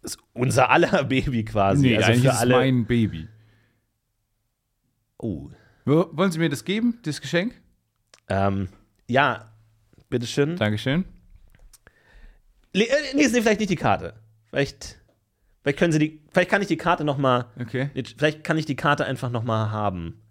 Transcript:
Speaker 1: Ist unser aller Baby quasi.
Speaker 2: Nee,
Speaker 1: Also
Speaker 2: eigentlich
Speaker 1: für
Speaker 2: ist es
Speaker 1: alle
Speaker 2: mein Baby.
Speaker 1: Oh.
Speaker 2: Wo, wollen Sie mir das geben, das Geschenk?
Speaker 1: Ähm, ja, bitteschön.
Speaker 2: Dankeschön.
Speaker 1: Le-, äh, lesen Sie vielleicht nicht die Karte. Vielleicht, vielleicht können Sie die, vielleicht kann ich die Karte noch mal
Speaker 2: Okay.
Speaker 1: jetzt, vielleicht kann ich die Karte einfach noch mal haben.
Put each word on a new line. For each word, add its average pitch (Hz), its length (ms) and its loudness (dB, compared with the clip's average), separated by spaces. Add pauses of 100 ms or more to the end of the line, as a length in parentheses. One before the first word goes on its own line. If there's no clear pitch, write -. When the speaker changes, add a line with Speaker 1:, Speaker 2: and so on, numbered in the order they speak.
Speaker 1:
Ist - 140 -12 (160)
unser 123 380 2
aller 160 340 4
Baby 127 400 0
quasi. 98 440 2
Speaker 2:
Nee, 110 80 4
Speaker 1:
Also 101 120 2
Speaker 2:
eigentlich 120 140 4
Speaker 1:
für 135 60 4
Speaker 2:
ist 127 60 4
es 107 60 -2
Speaker 1:
alle 123 160 4
Speaker 2:
mein 123 300 2
Baby. 90 400 0 (1900)
Speaker 1:
Oh. 73 300 -8 (360)
Speaker 2:
Wo, 160 280 2
wollen 185 200 0
Sie 156 60 -6
mir 165 100 0
das 143 160 -6
geben, 226 380 -2
das 151 180 -6
Geschenk? 170 340 -4 (760)
Speaker 1:
Ähm, 98 400 0 (400)
ja, 127 440 0 (580)
bitteschön. 139 460 -2
Speaker 2:
Dankeschön. 107 480 -2 (1700)
Speaker 1:
Le-, 196 140 4
äh, 277 280 0
lesen 262 180 4
Sie 247 80 4
vielleicht 214 180 2
nicht 202 100 -2
die 170 60 2
Karte. 82 380 -2 (360)
Vielleicht, - 480 -6 (640)
vielleicht 143 160 -2
können 170 140 4
Sie 156 60 2
die, 156 220 -2 (100)
vielleicht 180 200 0
kann 202 120 2
ich 202 60 -6
die 160 80 0
Karte 170 280 -2
noch 143 140 -2
mal 127 280 2 (140)
Speaker 2:
Okay. 135 340 -6
Speaker 1:
jetzt, 131 240 -10
vielleicht 151 260 -2
kann 160 140 -2
ich 151 80 -4
die 135 100 -4
Karte 147 300 0
einfach 127 240 -6
noch 117 140 -4
mal 110 260 -2
haben. 95 500 -6 (100)